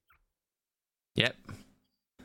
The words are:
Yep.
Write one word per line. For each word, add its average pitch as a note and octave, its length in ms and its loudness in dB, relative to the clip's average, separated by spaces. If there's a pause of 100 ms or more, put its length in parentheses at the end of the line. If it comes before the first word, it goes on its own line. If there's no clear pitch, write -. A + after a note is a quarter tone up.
(1160)
Yep. - 200 4 (880)